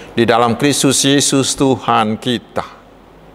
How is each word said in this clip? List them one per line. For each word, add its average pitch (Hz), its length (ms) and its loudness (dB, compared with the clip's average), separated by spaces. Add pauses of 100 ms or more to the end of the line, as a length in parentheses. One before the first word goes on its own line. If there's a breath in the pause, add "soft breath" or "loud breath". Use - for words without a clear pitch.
(160 loud breath)
di 117 80 2
dalam 117 320 2
Kristus 139 480 0
Yesus 139 480 0
Tuhan 117 640 0
kita. - 480 -8 (720)